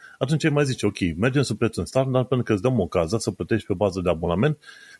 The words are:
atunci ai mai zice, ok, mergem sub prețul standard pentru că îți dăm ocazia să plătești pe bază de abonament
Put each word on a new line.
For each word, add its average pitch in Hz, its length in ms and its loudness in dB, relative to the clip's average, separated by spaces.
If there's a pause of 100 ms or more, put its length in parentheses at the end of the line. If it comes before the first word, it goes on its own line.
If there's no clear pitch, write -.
(180)
atunci 139 260 -2
ai 160 60 4
mai 147 140 2
zice, 127 220 -2
ok, 90 300 -2
mergem 127 260 2
sub 117 160 -2
prețul 107 260 0
standard 131 420 0
pentru 123 200 0
că 117 60 2
îți 98 100 0
dăm 123 180 2
ocazia 87 380 0
să 110 120 -2
plătești 101 360 -4
pe 104 80 -2
bază 95 260 0
de 90 100 0
abonament 87 480 0 (420)